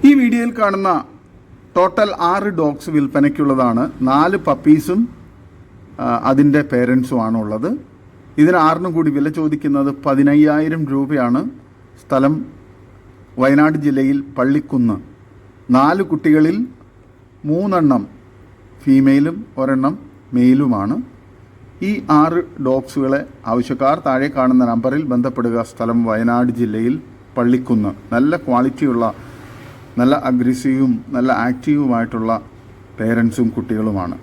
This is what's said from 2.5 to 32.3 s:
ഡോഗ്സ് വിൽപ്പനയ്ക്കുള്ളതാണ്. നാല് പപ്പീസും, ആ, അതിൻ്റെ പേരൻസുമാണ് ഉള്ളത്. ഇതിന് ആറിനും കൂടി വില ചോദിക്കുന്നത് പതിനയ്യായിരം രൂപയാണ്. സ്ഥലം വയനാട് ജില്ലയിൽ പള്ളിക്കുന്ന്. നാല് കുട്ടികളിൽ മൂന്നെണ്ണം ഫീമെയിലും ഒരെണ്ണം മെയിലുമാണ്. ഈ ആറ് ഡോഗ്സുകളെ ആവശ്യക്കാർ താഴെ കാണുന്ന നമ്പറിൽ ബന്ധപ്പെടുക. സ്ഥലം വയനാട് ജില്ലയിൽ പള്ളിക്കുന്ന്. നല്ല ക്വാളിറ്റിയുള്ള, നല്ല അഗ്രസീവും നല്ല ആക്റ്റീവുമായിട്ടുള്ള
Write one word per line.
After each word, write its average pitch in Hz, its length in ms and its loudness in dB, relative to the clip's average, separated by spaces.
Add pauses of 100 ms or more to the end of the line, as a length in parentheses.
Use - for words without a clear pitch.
ഡോഗ്സ് 147 380 -2
വിൽപ്പനയ്ക്കുള്ളതാണ്. 139 880 0 (280)
നാല് 165 360 2
പപ്പീസും, 151 540 2 (1040)
ആ, - 20 -2 (240)
അതിൻ്റെ 143 300 4 (100)
പേരൻസുമാണ് 123 720 0
ഉള്ളത്. 110 260 -4 (720)
ഇതിന് 175 240 4
ആറിനും 165 320 0
കൂടി 156 200 2
വില 143 120 0 (100)
ചോദിക്കുന്നത് 147 520 -2 (160)
പതിനയ്യായിരം 151 760 2 (100)
രൂപയാണ്. 135 480 0 (600)
സ്ഥലം 139 340 0 (1040)
വയനാട് 147 440 4
ജില്ലയിൽ 139 340 0 (200)
പള്ളിക്കുന്ന്. 127 580 0 (800)
നാല് 160 340 2
കുട്ടികളിൽ 156 460 2 (960)
മൂന്നെണ്ണം 160 520 2 (800)
ഫീമെയിലും 139 560 4 (240)
ഒരെണ്ണം 135 340 0 (400)
മെയിലുമാണ്. 123 580 2 (960)
ഈ - 20 -2 (300)
ആറ് 165 200 2 (260)
ഡോഗ്സുകളെ 135 540 -2 (300)
ആവശ്യക്കാർ 135 460 0 (100)
താഴെ 135 300 0
കാണുന്ന 127 360 2
നമ്പറിൽ 131 300 -2 (100)
ബന്ധപ്പെടുക. 120 600 -2
സ്ഥലം 117 260 -2 (100)
വയനാട് 117 520 0
ജില്ലയിൽ 113 340 -2 (420)
പള്ളിക്കുന്ന്. 120 560 0 (220)
നല്ല 147 220 0 (100)
ക്വാളിറ്റിയുള്ള, 123 580 0 (960)
നല്ല 131 140 2 (160)
അഗ്രസീവും 127 640 0 (220)
നല്ല 127 160 0 (160)
ആക്റ്റീവുമായിട്ടുള്ള 117 920 -2 (600)